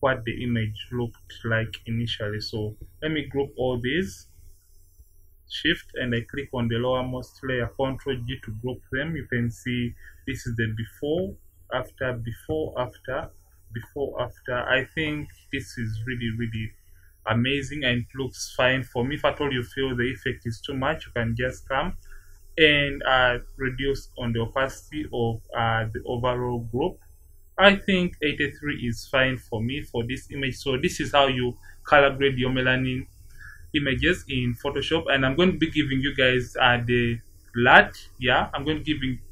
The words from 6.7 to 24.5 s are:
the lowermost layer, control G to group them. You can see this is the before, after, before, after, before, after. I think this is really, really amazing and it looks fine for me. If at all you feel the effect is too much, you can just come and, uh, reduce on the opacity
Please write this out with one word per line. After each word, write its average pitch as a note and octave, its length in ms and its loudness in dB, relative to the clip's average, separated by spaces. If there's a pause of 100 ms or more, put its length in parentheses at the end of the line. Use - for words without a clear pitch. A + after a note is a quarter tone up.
the A#2 60 -2
lowermost B2+ 560 -4 (120)
layer, B2+ 240 -2
control C3+ 480 -4 (100)
G B2 200 -6
to A2+ 60 -10 (100)
group A#2+ 180 -6 (140)
them. D3+ 240 -4
You - 100 -8
can A#2+ 240 0
see B2 420 -4 (320)
this B2+ 220 -6
is A#2 80 -4
the A2+ 220 0
before, D#3+ 580 -2 (380)
after, B2+ 400 -4
before, B2 680 -6
after, B2+ 500 -6 (440)
before, C3 480 -6
after. B2 360 -4 (120)
I C3 160 4 (100)
think D3+ 320 -2 (240)
this - 260 -8
is A2 300 -4
really, A#2+ 300 -4
really A2 340 -4 (560)
amazing C3+ 560 0
and B2 200 2
it - 140 -12
looks C3 380 -6
fine C3 300 2
for B2 180 -2
me. C#3 120 -2
If D3+ 100 -2
at C#3+ 160 2
all C#3+ 100 0
you B2 120 0
feel C3 340 -2
the B2 160 0
effect - 320 -6
is A#2 200 -6
too C#3+ 100 -6
much, C#3 320 -2
you - 40 -16
can A#2 260 0
just B2+ 300 -4
come D3 300 -2 (600)
and, C#3+ 460 6
uh, B2+ 360 4 (180)
reduce C3+ 600 -2
on A#2+ 140 -2
the A#2 80 0
opacity C3+ 720 -4